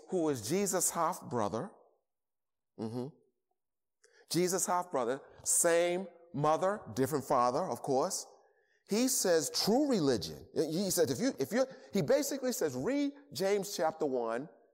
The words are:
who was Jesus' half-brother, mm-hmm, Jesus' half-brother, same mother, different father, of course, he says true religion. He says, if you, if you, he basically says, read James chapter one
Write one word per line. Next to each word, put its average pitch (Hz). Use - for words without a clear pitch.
who 180
was 131
Jesus' 180
half-brother, 123
mm-hmm, 117
Jesus' 175
half-brother, 139
same 175
mother, 160
different 131
father, 127
of 156
course, 143
he 240
says 170
true 269
religion. 123
He 165
says, 160
if 131
you, 247
if -
you, 247
he 196
basically 262
says, 151
read 277
James 190
chapter 160
one 127